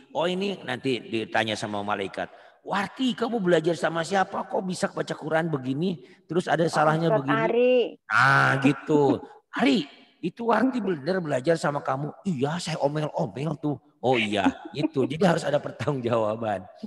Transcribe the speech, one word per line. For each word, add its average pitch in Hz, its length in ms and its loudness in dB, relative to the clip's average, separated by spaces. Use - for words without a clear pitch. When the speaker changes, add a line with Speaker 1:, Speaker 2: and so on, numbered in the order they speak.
Speaker 1:
Oh 160 180 -2
ini 190 300 -4
nanti 123 400 -2
ditanya 110 540 -2
sama 104 260 -6
malaikat, 101 500 -4
"Warti, 202 520 -2
kamu 233 280 -4
belajar 170 340 4
sama 165 280 -2
siapa? 185 420 -2
Kok - 180 -4
bisa 185 260 -4
baca - 240 -6
Quran 156 360 0
begini? 147 500 -2
Terus 170 220 -2
ada 151 160 2
Speaker 2:
Pak 160 80 2
Speaker 1:
salahnya 160 380 2
Speaker 2:
Ustadz 160 120 4
Speaker 1:
begini?" 202 240 0
Speaker 2:
Ari. 240 300 4
Speaker 1:
Nah 135 460 4
gitu. 147 420 2
"Ari, 247 260 2
itu 180 240 -6
Warti 233 360 2
bener 185 380 -2
belajar 147 380 0
sama 147 240 -2
kamu?" 139 300 -4
"Iya, 151 340 -2
saya 160 220 -6
omel-omel 147 760 -2
tuh." 143 220 -4
"Oh 131 180 2
iya," 104 300 0
itu. 143 320 -2
Jadi 156 180 -2
harus 170 200 4
ada 143 160 0
pertanggungjawaban. 113 1080 -2